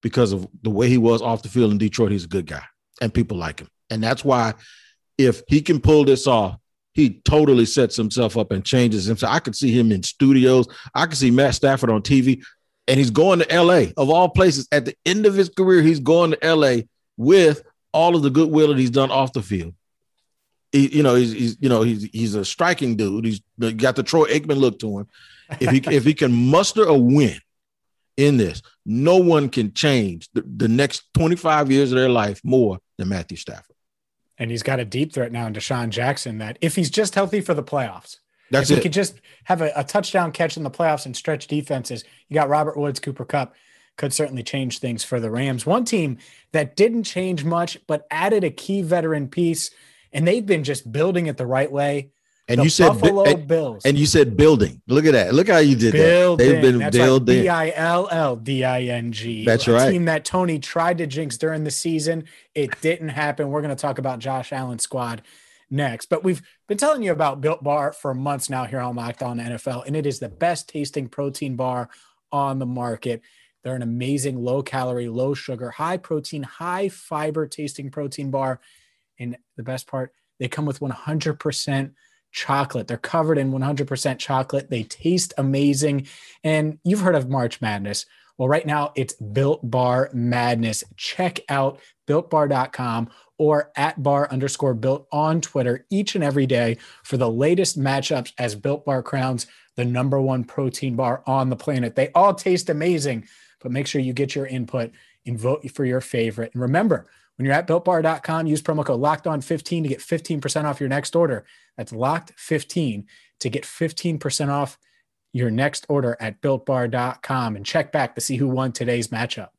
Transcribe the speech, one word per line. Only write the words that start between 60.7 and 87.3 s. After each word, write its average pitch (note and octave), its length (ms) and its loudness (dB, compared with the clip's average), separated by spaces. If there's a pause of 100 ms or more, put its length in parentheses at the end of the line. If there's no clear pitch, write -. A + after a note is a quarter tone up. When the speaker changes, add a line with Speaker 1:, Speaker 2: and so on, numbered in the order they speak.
Speaker 2:
to E3 80 -4
jinx C#3+ 300 -8
during D#3 260 -4
the D3 80 -6
season. D#3+ 540 -4 (280)
It C#3+ 280 -4
didn't D#3+ 280 -2
happen. D3 400 -4
We're D3 140 -4
gonna C#3+ 120 -6
talk C3+ 220 -6
about B2+ 220 -6
Josh C3 340 -8
Allen's B2+ 300 -8
squad A#2+ 400 -8 (480)
next. C3 340 -4
But E3+ 180 -2
we've F#3 200 -2 (240)
been G#3 100 -4
telling C#4+ 240 0
you G3 100 -2
about C#3+ 300 -2
Built D#3 220 -4
Bar C#3+ 300 -2
for C#3 200 -8
months C3+ 340 -6
now B2+ 180 -6
here A#2+ 140 -8
on B2 160 -6
Locked A#2+ 280 -8
On A#2+ 160 -6
N A#2+ 120 -8
F A#2+ 160 -10
L, B2 140 -8
and C#3+ 140 -8
it D3+ 100 -4
is C3+ 140 -4
the A#2 100 -10
best E3 400 -4
tasting C#3+ 380 -8
protein C#3 480 -8
bar B2 340 -6 (420)
on C#3 280 -4
the B2+ 80 -6
market. A#2+ 560 -6 (400)
They're B2+ 120 -8
an B2+ 60 -8
amazing B2+ 560 -4
low-calorie, B2+ 720 -4
low-sugar, B2 640 -6
high-protein, D#3+ 720 -8
high-fiber D#3+ 1040 -6
tasting C#3+ 420 -12
protein C#3+ 400 -10
bar. C3 300 -4 (580)
And A#2+ 180 -10 (220)
the C#3+ 60 -14
best C3 240 -10
part, C3 260 -8 (260)
they B2+ 80 -6
come D3 200 -6
with C#3 120 -6
one C#3 120 -6
hundred D3+ 480 -6
percent C#3 540 -4 (380)
chocolate. C#3 560 -4
They're A#2 100 -6
covered D#3+ 400 0
in C3+ 140 -2
one C3 100 -4
hundred C#3 260 -4
percent C3+ 320 -4
chocolate. C3+ 500 -4
They A#2 140 -4
taste - 540 -4
amazing. C#3 720 0 (360)
And D#3 400 0
you've G3 160 0
heard F3+ 160 2
of C3 140 0
March B2+ 320 -4